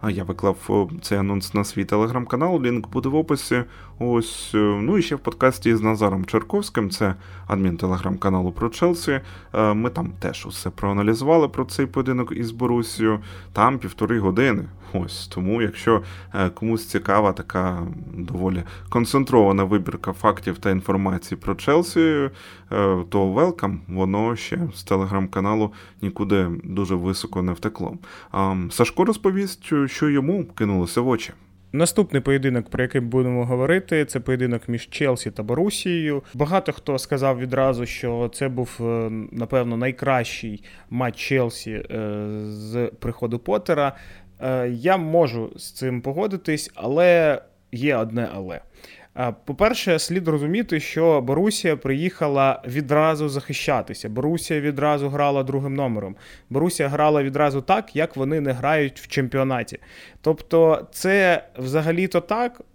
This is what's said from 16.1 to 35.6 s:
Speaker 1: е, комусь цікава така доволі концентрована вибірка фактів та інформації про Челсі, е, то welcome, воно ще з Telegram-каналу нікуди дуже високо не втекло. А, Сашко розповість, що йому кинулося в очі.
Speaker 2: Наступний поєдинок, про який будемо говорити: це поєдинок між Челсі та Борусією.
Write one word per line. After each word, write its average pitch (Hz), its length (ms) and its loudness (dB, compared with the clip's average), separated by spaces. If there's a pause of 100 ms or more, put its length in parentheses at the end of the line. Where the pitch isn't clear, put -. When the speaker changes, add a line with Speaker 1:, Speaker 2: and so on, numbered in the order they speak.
Speaker 1:
е, 95 160 2
комусь 113 360 -2
цікава 101 460 4
така 90 560 -2 (260)
доволі 90 500 -2 (260)
концентрована 117 760 4
вибірка 95 500 -2
фактів 95 440 0
та - 140 -2
інформації 95 720 0
про 98 120 -2
Челсі, 165 440 2
е, 151 300 4 (800)
то 95 240 2
welcome, 113 440 0 (100)
воно 98 480 0
ще - 240 -6 (160)
з - 160 -16
Telegram-каналу 98 840 0 (280)
нікуди 98 460 0 (160)
дуже 92 320 -2
високо 92 460 -2
не 90 100 0
втекло. - 460 -6 (340)
А, 95 240 0 (140)
Сашко - 360 2
розповість, 196 680 -2 (120)
що 147 240 0
йому 147 360 0
кинулося 98 560 0
в 123 60 2
очі. 120 240 -2 (440)
Speaker 2:
Наступний 165 460 2
поєдинок, 135 480 0
про 127 140 -2
який 127 180 0
будемо 123 440 0
говорити: 151 600 2
це 135 140 -4
поєдинок 123 500 -2
між 120 200 -4
Челсі 127 420 0
та - 120 -10
Борусією. 156 800 -2 (100)